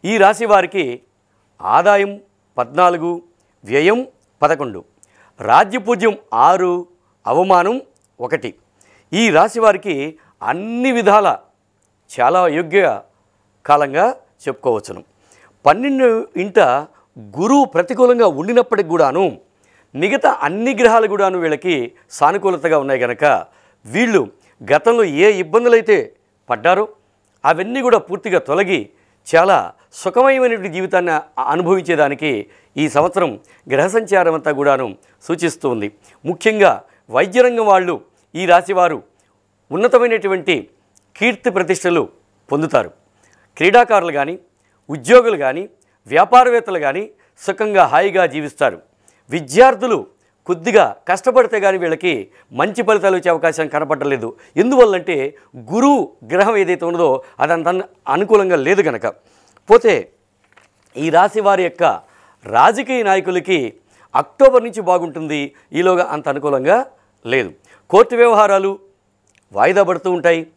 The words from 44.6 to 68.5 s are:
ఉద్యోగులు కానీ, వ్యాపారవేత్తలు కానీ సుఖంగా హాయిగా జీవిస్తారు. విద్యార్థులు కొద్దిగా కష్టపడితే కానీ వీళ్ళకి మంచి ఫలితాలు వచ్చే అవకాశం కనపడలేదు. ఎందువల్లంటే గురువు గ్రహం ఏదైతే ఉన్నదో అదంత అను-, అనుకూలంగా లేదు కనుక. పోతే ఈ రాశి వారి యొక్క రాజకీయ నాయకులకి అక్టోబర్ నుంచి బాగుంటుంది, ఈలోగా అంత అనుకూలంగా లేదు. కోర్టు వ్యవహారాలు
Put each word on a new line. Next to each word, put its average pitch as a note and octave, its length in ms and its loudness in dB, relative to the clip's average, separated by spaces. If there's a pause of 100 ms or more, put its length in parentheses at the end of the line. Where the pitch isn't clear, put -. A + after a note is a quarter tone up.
ఉద్యోగులు G#3 460 4
కానీ, C#3+ 320 -4 (380)
వ్యాపారవేత్తలు A3+ 720 2
కానీ D3+ 320 -4 (360)
సుఖంగా G3 380 2
హాయిగా F3 420 2
జీవిస్తారు. C#3+ 540 -4 (500)
విద్యార్థులు F#3+ 760 2 (400)
కొద్దిగా F3+ 500 0 (120)
కష్టపడితే A3+ 520 0
కానీ F#3+ 180 0
వీళ్ళకి D#3+ 500 -4 (240)
మంచి F#3 300 -4
ఫలితాలు G3 340 0
వచ్చే F3 140 -2
అవకాశం D#3+ 380 -2
కనపడలేదు. C#3+ 680 -4 (200)
ఎందువల్లంటే F#3 800 2 (220)
గురువు G#3 560 0 (200)
గ్రహం G3+ 240 0
ఏదైతే F3 300 -2
ఉన్నదో E3 360 -2 (180)
అదంత D#3+ 280 -2
అను-, F#3 160 -4 (240)
అనుకూలంగా F#3+ 480 0
లేదు F3 260 0
కనుక. A#2 320 -4 (560)
పోతే G#3+ 400 4 (840)
ఈ D#3 140 -4
రాశి G3+ 300 2
వారి G3 220 0
యొక్క D#3 380 -2 (440)
రాజకీయ A3 580 0
నాయకులకి F3+ 720 -2 (400)
అక్టోబర్ B3+ 500 2
నుంచి A3+ 160 -10
బాగుంటుంది, D#3+ 760 -4 (180)
ఈలోగా F3+ 380 0
అంత D3+ 180 -8
అనుకూలంగా C#3+ 580 -2 (400)
లేదు. A2+ 260 -2 (380)
కోర్టు A#3 260 4
వ్యవహారాలు G3+ 640 2 (720)